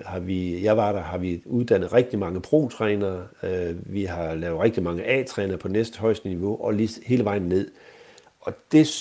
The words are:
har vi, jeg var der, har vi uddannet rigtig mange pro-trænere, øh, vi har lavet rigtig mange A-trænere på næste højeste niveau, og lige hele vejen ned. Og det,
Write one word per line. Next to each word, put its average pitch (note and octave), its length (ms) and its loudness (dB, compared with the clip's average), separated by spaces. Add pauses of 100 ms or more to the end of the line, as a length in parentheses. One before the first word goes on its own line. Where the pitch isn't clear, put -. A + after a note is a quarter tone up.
har F#2 120 -8
vi, F2+ 460 -4
jeg G#2+ 120 4
var G#2 160 2
der, F#2+ 100 -4
har F2+ 160 -6
vi F2+ 280 -4
uddannet A#2+ 460 2
rigtig A#2 260 4
mange F#2 220 -2
pro-trænere, G#2 840 0 (200)
øh, F2+ 320 -2 (200)
vi G2+ 100 -2
har F2 300 -4
lavet E2 260 -4
rigtig G#2+ 220 2
mange E2+ 220 -2
A-trænere G#2+ 540 0
på G#2 100 -8
næste A2+ 300 -2
højeste G#2 300 0
niveau, F#2+ 360 -2
og G#2+ 100 0
lige G#2+ 160 2 (160)
hele A#2+ 180 4
vejen G2+ 180 0
ned. F#2 280 0 (680)
Og - 120 -8 (200)
det, D#3 160 8 (120)